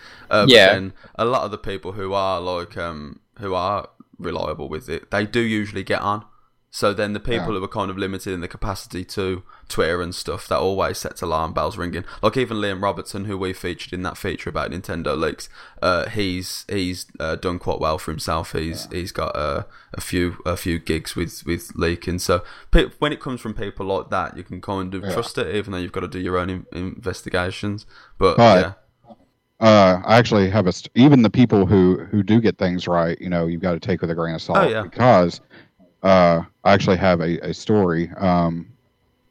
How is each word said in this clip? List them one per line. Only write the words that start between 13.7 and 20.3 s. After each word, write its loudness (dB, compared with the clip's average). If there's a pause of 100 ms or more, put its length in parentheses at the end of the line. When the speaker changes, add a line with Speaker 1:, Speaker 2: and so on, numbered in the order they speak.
Speaker 1:
in -6
that -6
feature -8
about -4
Nintendo -6
leaks, -4 (340)
uh, 0
he's, -6
he's, -4 (120)
uh, -4
done -4
quite -4
well -2
for -8
himself. -6
He's, -6
Speaker 3:
Yeah. -6
Speaker 1:
he's -8
got, -6
uh, -4 (280)
a -10
few, -2 (100)